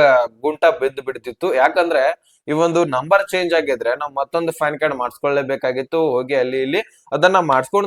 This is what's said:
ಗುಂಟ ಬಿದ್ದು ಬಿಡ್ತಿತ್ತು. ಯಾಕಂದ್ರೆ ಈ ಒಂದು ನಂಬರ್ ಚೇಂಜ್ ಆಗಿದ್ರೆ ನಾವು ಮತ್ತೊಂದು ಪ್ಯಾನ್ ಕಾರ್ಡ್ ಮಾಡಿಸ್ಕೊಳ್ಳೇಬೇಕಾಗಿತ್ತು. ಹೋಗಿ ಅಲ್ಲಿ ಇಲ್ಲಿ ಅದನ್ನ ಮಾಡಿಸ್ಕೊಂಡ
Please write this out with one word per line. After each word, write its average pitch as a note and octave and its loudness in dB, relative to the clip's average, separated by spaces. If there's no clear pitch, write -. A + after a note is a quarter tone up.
ಗುಂಟ D3+ -2
ಬಿದ್ದು C3+ -2
ಬಿಡ್ತಿತ್ತು. C3 -6
ಯಾಕಂದ್ರೆ D#3 0
ಈ D3 -2
ಒಂದು E3+ 2
ನಂಬರ್ D#3 0
ಚೇಂಜ್ F3+ -2
ಆಗಿದ್ರೆ C3 0
ನಾವು C#3+ -8
ಮತ್ತೊಂದು E3 -4
ಪ್ಯಾನ್ D3+ -4
ಕಾರ್ಡ್ D3+ -2
ಮಾಡಿಸ್ಕೊಳ್ಳೇಬೇಕಾಗಿತ್ತು. C3+ -2
ಹೋಗಿ C3 0
ಅಲ್ಲಿ C3 0
ಇಲ್ಲಿ D3 -6
ಅದನ್ನ F3+ 2
ಮಾಡಿಸ್ಕೊಂಡ D#3+ 0